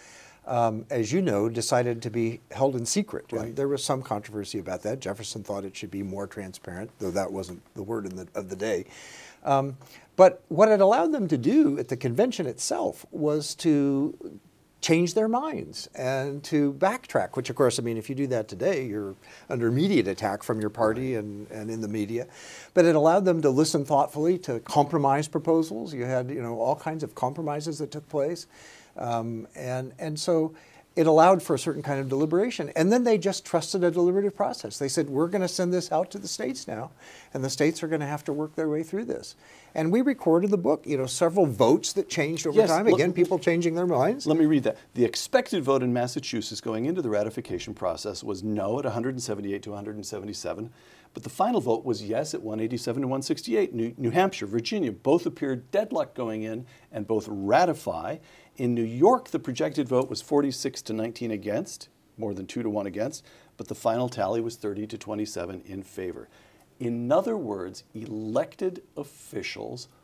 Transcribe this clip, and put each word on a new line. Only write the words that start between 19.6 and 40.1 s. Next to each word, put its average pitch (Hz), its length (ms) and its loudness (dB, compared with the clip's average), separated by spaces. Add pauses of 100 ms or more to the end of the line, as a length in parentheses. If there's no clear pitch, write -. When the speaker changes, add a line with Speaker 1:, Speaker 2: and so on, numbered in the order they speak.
Speaker 1:
immediate 131 400 4
attack 98 340 -2
from 110 200 -2
your 107 80 0
party 117 460 0
Speaker 2:
Right. 107 80 -4
Speaker 1:
and, 104 280 -12
and 107 180 -10
in 113 120 -6
the 104 80 -6
media. 110 380 -4 (460)
But 175 120 8
it 165 100 6
allowed 165 300 6
them 170 160 4
to 147 80 6
listen 147 340 2
thoughtfully 151 560 2
to 120 220 -6
compromise 147 680 4
proposals. 160 640 0
You 123 120 -4
had, 127 240 0
you 139 120 -6
know, 117 200 -4
all 131 160 2
kinds 156 260 -6
of 117 100 -10
compromises 151 640 -4
that 147 120 -6
took 147 160 -12
place. 156 400 -4 (500)
Um, 117 580 -4
and, 131 440 -8
and 151 200 -6
so 160 340 2 (420)
it 160 120 6
allowed 165 340 8
for - 120 -2
a 131 60 0
certain 147 240 -4
kind 143 180 -2
of 135 80 -4
deliberation. 156 640 0
And 170 160 4
then 247 120 4
they 226 140 4
just 185 280 -2
trusted 175 380 0
a 175 80 4
deliberative 180 440 2
process. - 440 -4
They 139 100 -2
said, 143 200 0
"We're 143 180 2
gonna 185 200 0
send 180 260 -2
this 180 200 -2
out 180 180 0
to 202 60 -12
the 196 100 -10
states 254 400 -6
now, 113 240 -8 (420)
and 143 80 -4
the 131 80 -2
states 156 340 2
are 165 40 -4
gonna 151 200 -2
have 147 180 -6
to 156 80 -2
work 151 220 -4
their 160 120 -2
way 151 160 0
through 190 220 -6
this." - 300 -8 (380)
And 160 200 2
we 240 80 6
recorded 202 480 2